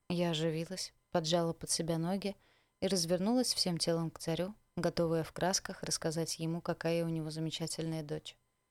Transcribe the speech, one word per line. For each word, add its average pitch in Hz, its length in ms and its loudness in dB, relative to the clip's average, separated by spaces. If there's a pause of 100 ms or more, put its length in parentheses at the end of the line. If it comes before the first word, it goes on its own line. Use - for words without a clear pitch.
Я 175 220 2
оживилась, 165 640 -2 (180)
поджала 165 420 2
под - 180 -6
себя 165 280 0
ноги 190 380 -2 (440)
и 185 60 0
развернулась 190 680 2
всем 175 240 2
телом 165 320 2
к - 80 -16
царю, 170 360 -2 (220)
готовая 170 480 2
в - 80 -12
красках - 500 -2
рассказать 165 560 -2
ему, 165 220 -2
какая 170 440 0
у 165 40 -2
него 160 220 -2
замечательная 160 720 -4
дочь. 156 340 -8 (340)